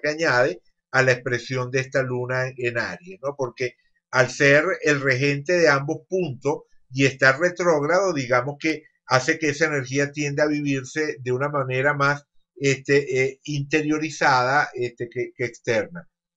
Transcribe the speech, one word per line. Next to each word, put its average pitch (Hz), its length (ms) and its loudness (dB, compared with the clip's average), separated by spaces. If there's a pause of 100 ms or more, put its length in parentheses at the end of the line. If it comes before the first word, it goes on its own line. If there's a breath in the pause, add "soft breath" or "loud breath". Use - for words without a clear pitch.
que 147 60 -2
añade 151 540 0 (280)
a 131 120 2
la 131 100 4
expresión 123 580 -4
de 131 100 0
esta 131 220 -2
luna 127 460 -4
en, - 80 -14
en 120 220 -4
Aries, 98 440 -8
¿no? 139 140 -6
Porque 127 380 -6 (360)
al 127 200 2
ser 147 340 4 (180)
el 147 200 2
regente 143 500 0
de 170 160 4
ambos 143 300 2 (100)
puntos 156 540 -4 (280)
y 131 140 0
estar 131 340 4
retrógrado, 170 760 2
digamos 127 440 0
que 156 260 -4 (220 soft breath)
hace 131 320 2
que 156 120 0
esa 151 160 0
energía 139 460 -2
tienda 147 320 -2
a 151 40 2
vivirse 147 720 -2
de 123 120 -4
una 135 180 -2
manera 131 420 -2
más, 143 320 0 (320)
este, 139 680 0
eh, 131 220 -4
interiorizada, 147 1300 0
este, 120 380 -6
que, 120 260 -8
que 123 80 -4
externa. 107 640 -4 (280)